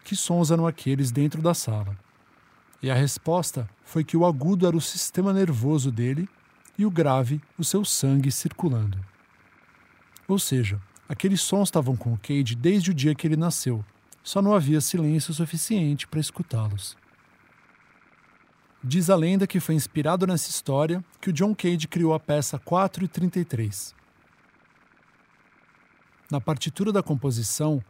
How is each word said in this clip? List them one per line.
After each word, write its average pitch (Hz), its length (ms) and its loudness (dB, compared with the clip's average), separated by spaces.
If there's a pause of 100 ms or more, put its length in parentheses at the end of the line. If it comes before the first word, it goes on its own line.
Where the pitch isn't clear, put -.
que 196 140 -6
sons 170 340 0
eram 165 160 4
aqueles 135 460 -2
dentro 147 280 0
da 170 120 4
sala. 104 440 -4 (880)
E 131 80 0
a - 20 2
resposta 139 760 0 (160)
foi 160 180 -2
que 165 140 0
o 170 80 6
agudo 175 420 2
era 170 80 2
o 165 60 2
sistema - 500 -2
nervoso 147 580 2
dele 131 380 -2 (500)
e 202 80 2
o 214 60 2
grave, 143 500 2 (160)
o 170 60 -4
seu 196 220 0
sangue 139 480 2
circulando. 110 680 -2 (1300)
Ou 196 100 2
seja, 107 440 0 (260)
aqueles 190 320 0
sons 196 300 2
estavam 131 260 0
com 117 180 -2
o 110 60 -2
Cage 139 340 -2
desde 175 380 2
o - 20 2
dia 147 220 2
que 151 100 -6
ele 156 120 0
nasceu. 143 440 -2 (400)
Só - 200 -2
não 202 120 4
havia 151 280 4
silêncio 156 520 0
suficiente 160 720 -2
pra 156 140 -6
escutá-los. 107 760 -4 (1900)
Diz 156 260 0
a 190 60 6
lenda 185 320 4
que 180 140 0
foi 160 120 0
inspirado 156 540 0
nessa 180 220 -2
história 160 540 -2 (160)
que - 100 -6
o 180 40 0
John 196 220 0
Cage 175 320 -2
criou 165 260 2
a 156 60 0
peça 147 400 -2
quatro 185 440 0
e 185 40 -2
trinta 175 320 -2
e 170 60 0
três. 110 500 -6 (2250)
Na 143 100 0
partitura 156 520 -2
da 196 100 2
composição, 139 880 -2